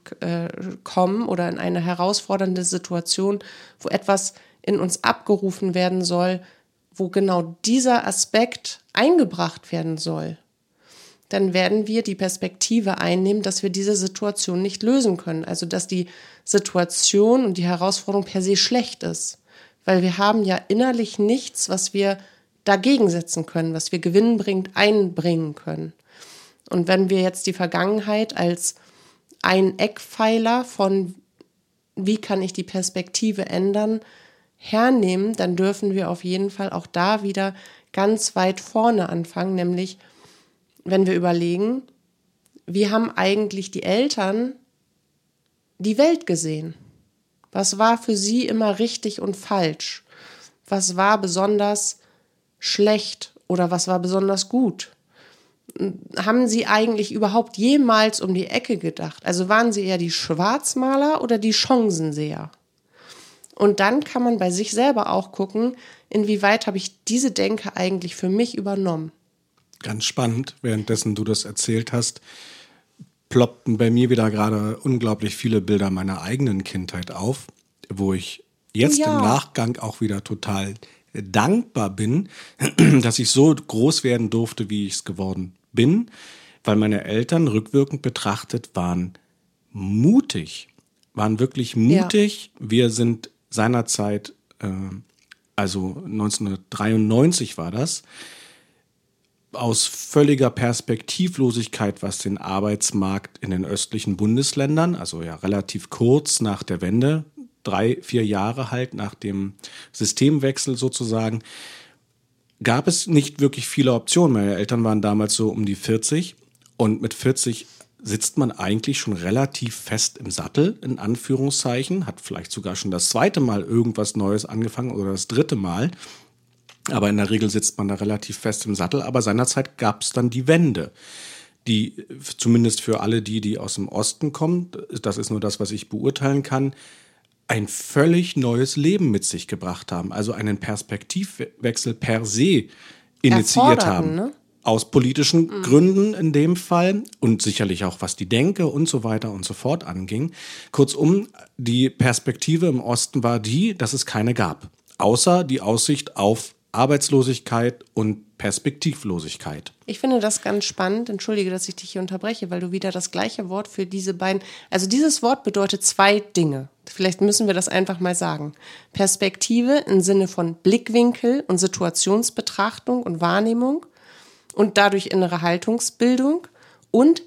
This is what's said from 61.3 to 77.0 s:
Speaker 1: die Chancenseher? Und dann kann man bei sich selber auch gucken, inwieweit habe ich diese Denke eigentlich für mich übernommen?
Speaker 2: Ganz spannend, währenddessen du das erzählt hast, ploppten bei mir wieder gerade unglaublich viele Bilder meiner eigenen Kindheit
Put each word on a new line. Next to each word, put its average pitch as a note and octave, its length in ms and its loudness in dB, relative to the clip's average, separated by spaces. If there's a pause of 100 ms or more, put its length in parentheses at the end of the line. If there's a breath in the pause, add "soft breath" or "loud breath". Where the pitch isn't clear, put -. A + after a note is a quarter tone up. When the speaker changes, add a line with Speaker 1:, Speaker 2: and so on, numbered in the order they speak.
Speaker 1:
die G#3+ 140 0
Chancenseher? D#3+ 960 0 (1040 loud breath)
Und G#3 260 4
dann A#3+ 240 2
kann B3 180 -4
man A#3+ 160 2
bei F#3 120 0
sich F#3+ 220 -4
selber A#3+ 400 2
auch F#3+ 200 -2
gucken, A3 440 -2 (320 loud breath)
inwieweit G#3 580 2
habe G3 100 -4
ich - 280 -8
diese B3 260 0
Denke G3 460 -2
eigentlich F#3 400 -4
für F#3 120 -4
mich A#3 280 0
übernommen? F#3+ 560 -4 (680)
Speaker 2:
Ganz G#2+ 240 -6
spannend, A#2+ 580 -2
währenddessen A2 520 -2
du G#2 100 -4
das G#2+ 200 -2
erzählt A2+ 480 -2
hast, A#2+ 280 -2 (1080 loud breath)
ploppten A#2+ 480 2
bei A2+ 140 4
mir A#2+ 180 4
wieder A2+ 220 2
gerade G#2+ 480 0
unglaublich A2+ 580 -2
viele A2 240 0
Bilder G2 300 0
meiner F#2+ 320 -4
eigenen G2+ 420 -2
Kindheit F2+ 460 -8